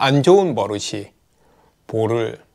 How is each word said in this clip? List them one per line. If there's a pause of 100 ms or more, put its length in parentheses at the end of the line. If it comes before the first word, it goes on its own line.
안
좋은
버릇이 (720)
볼을 (120)